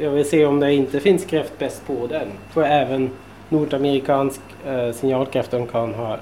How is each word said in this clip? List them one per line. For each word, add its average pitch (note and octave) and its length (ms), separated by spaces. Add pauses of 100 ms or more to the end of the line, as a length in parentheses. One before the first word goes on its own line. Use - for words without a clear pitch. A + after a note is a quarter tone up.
Jag D3+ 100
vill C#3+ 180
se D3+ 160
om C#3+ 140
det C#3+ 140
inte C#3 260
finns F3+ 260
kräftpest - 640
på A#2+ 220
den. D3 180 (240)
För D#3+ 120
även C3+ 460 (400)
nordamerikansk, C#3 920 (260)
eh, B2 240
signalkräftan B2+ 760
kan A#2 260
ha A2+ 280